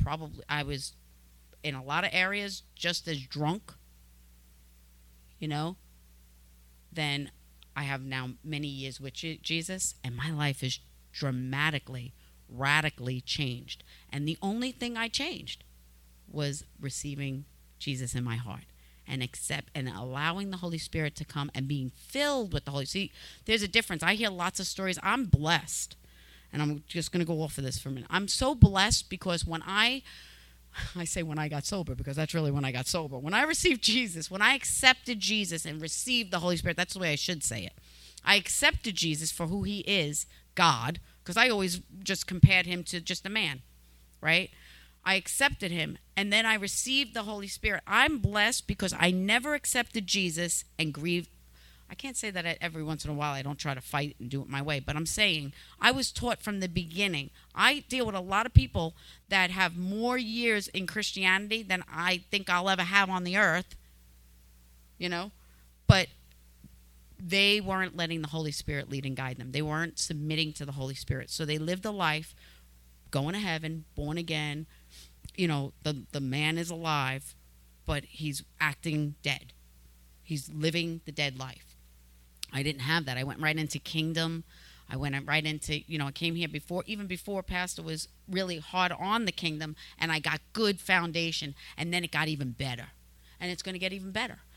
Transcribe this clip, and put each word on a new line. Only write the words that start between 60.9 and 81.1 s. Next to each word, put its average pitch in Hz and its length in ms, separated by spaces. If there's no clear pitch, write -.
than 185 280
I 180 380
think 196 180
I'll 180 220
ever 185 140
have 190 260
on 185 140
the 180 140
earth, 180 380
you 175 100
know, 180 220
but 190 220
they 196 400
weren't 190 380
letting 165 240
the 151 60
Holy 156 240
Spirit 143 360
lead 139 180
and 131 120
guide 131 200
them. 127 140
They 143 120
weren't 156 340
submitting 156 560
to 147 120
the 139 80
Holy 135 220
Spirit. - 360
So - 120
they 151 140
lived 175 280
a 214 60
life 160 440
going 147 240
to 202 60
heaven, 160 460
born 147 220
again. 156 500
You 180 120
know, 143 260
the, 147 300
the 143 80
man 151 360
is 170 120
alive, 147 640
but 147 200
he's 151 380
acting 151 600
dead. - 300
He's 147 260
living 165 560
the 156 60